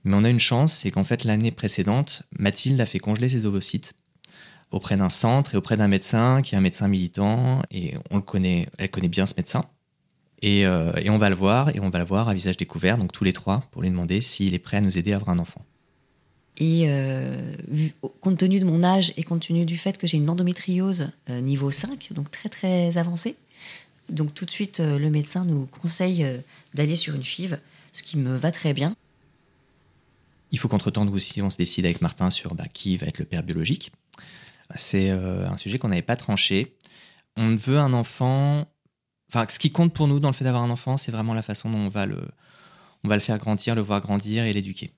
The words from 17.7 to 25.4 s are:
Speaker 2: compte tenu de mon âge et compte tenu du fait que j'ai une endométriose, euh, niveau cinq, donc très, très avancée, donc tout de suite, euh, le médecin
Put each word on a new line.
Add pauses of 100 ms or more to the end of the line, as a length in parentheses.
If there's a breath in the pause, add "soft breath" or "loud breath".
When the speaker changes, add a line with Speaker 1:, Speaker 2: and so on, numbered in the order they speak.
Speaker 2:
compte
tenu
de
mon
âge
et
compte
tenu
du
fait
que
j'ai
une
endométriose, (180)
euh,
niveau
cinq,
donc
très,
très
avancée, (720 loud breath)
donc
tout
de
suite,
euh,
le
médecin